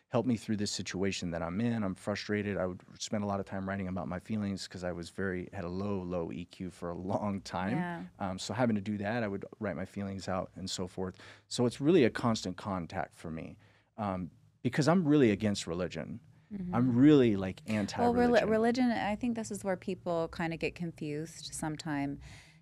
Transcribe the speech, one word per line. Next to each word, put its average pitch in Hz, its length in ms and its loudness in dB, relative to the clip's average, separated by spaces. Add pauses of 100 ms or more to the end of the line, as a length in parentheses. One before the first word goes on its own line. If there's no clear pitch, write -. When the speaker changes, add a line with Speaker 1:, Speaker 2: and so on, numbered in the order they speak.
(100)
Speaker 1:
Help 117 140 2
me 120 140 4
through 110 180 -2
this 101 140 0
situation 92 640 -2
that 85 100 -2
I'm 87 180 -2
in. 117 240 0
I'm 92 100 -2
frustrated. 104 640 -2
I 87 100 0
would 92 140 -4 (180)
spend 104 260 -4
a - 20 -2
lot 98 140 0
of 95 60 -6
time 95 220 -6
writing 98 200 -4
about 92 200 -4
my 90 100 -4
feelings 101 480 -4
'cause 90 180 -10
I 90 80 -2
was 85 180 -8
very, 92 420 -4
had 95 120 -6
a 85 40 -4
low, 98 320 -2
low 87 320 -2
E 87 140 -8
Q 92 240 -10
for 87 200 -8
a 87 40 -6
long 98 480 -4
time. 92 340 -2
Speaker 2:
Yeah. 175 260 -4 (160)
Speaker 1:
Um, 95 200 -4
so - 160 -6
having 117 220 2
to 101 60 -2
do 104 160 -4
that, 107 240 -2
I 104 60 -2
would 98 160 -6 (160)
write 98 160 -4
my 92 80 -4
feelings 98 440 -8
out 92 280 -2
and 92 120 -8
so 92 180 -4
forth. 92 300 -8 (320)
So - 180 2
it's 233 120 -2
really 147 260 6
a 110 60 6
constant 107 460 0
contact 92 640 -6
for 85 120 -10
me, 78 280 -10 (400)
um, 92 320 -4 (320)
because 131 260 2
I'm 175 180 6
really 143 240 8
against 101 360 0
religion. 85 540 -4 (340)
Speaker 2:
Mm-hmm. 90 200 -6
Speaker 1:
I'm 120 220 4
really, 131 400 10
like, 92 320 -2
Speaker 2:
Well, 110 80 0
Speaker 1:
anti-religion. 240 720 4
Speaker 2:
reli-, - 20 2
religion, 233 400 4
I 214 240 0
think 226 220 -2
this 220 140 -6
is 196 120 -8
where 190 140 0
people 175 520 -2
kinda 165 280 -2
get 156 180 -2
confused 160 800 -6
sometime, 147 640 -4 (440)